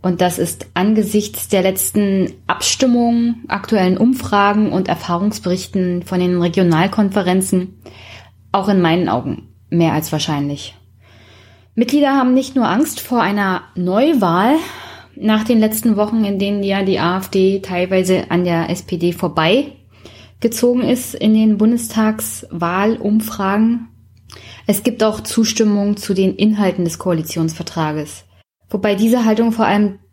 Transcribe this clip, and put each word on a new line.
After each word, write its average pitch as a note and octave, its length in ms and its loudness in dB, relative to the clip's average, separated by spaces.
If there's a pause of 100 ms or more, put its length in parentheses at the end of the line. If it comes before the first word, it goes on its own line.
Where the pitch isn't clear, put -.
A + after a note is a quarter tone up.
Und F3+ 180 -2
das F3+ 180 0
ist - 360 -6
angesichts G#3 720 0
der F#3+ 140 2
letzten F#3+ 720 0 (120)
Abstimmungen, A#3 1000 0
aktuellen F#3+ 480 0
Umfragen G#3 760 2
und F#3 160 0
Erfahrungsberichten F3+ 1120 -2
von F3+ 180 -2
den F3+ 200 2
Regionalkonferenzen F#3 1400 0 (760)
auch G3 160 2
in G3 140 4
meinen E3+ 260 2
Augen - 400 -4 (220)
mehr E3 240 2
als D#3 180 -2
wahrscheinlich. C#3+ 640 -4 (1000)
Mitglieder C#4 420 2
haben B3+ 180 2
nicht C4+ 220 0
nur A#3+ 120 2
Angst C4+ 320 0
vor A#3+ 220 -2
einer G3 400 -2 (120)
Neuwahl G3+ 800 2 (600)
nach G#3+ 280 0
den A3+ 160 2
letzten G#3+ 360 0
Wochen, G#3+ 280 0
in G3+ 140 -2
denen G3+ 240 -2
ja G3 200 -2
die F#3+ 160 0
A F3 200 0
F F#3+ 100 -8
D F#3+ 320 2
teilweise F#3 680 0
an F3+ 140 2
der E3+ 260 0
S F3 120 -4
P - 140 -6
D E3+ 160 0
vorbeigezogen A3+ 1700 -2
ist - 320 -2
in G#3+ 200 2
den A3 240 4
Bundestagswahlumfragen. G#3+ 2250 0 (760)
Es G#3 160 0
gibt A3 220 0
auch G#3+ 160 0
Zustimmung G#3 760 0
zu - 180 -6
den F#3+ 220 0
Inhalten G3+ 480 0
des E3 140 -4
Koalitionsvertrages. D#3+ 1300 -4 (440)
Wobei G3+ 280 0
diese A3+ 280 2
Haltung A3 280 2
vor A3+ 140 0
allem G3+ 340 0 (120)